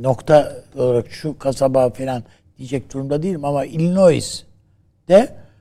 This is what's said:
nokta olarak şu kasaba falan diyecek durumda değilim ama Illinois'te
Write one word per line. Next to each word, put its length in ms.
nokta 600
olarak 360
şu 260
kasaba 520
falan 340
diyecek 360
durumda 300
değilim 220
ama 200
Illinois'te 1700